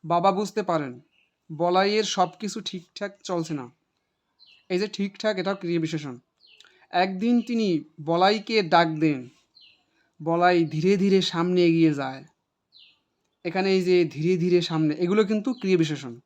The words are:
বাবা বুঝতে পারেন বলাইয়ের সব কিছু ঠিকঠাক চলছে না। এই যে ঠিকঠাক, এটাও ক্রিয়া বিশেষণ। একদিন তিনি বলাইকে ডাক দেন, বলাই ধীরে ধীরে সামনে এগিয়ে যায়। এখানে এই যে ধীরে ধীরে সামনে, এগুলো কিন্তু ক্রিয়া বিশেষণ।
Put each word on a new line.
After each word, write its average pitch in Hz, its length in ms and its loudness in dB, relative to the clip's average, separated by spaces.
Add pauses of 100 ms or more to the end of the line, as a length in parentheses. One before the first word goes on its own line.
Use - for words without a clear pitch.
বাবা 170 280 2
বুঝতে 202 300 -4
পারেন 156 300 -4 (580)
বলাইয়ের 190 560 0 (100)
সব 180 220 2
কিছু 208 200 -10 (100)
ঠিকঠাক 196 420 -12 (120)
চলছে 170 320 -6
না। 131 120 -8 (1000)
এই 180 100 -2
যে 208 100 -2
ঠিকঠাক, 202 500 -4
এটাও 190 240 -4
ক্রিয়া 170 180 -2
বিশেষণ। 156 340 -6 (760)
একদিন 190 520 0
তিনি 226 260 -2 (320)
বলাইকে 196 640 0
ডাক 170 260 4 (100)
দেন, 151 220 0 (1000)
বলাই 175 440 2
ধীরে 156 320 0
ধীরে 190 260 4
সামনে 180 420 0
এগিয়ে 165 300 4
যায়। 135 280 -8 (1200)
এখানে 185 280 -2
এই 190 100 4
যে 180 220 4
ধীরে 156 320 0
ধীরে 175 260 2
সামনে, 156 320 0
এগুলো 180 300 0
কিন্তু 214 260 -2 (100)
ক্রিয়া 190 180 2
বিশেষণ। 139 360 -2 (120)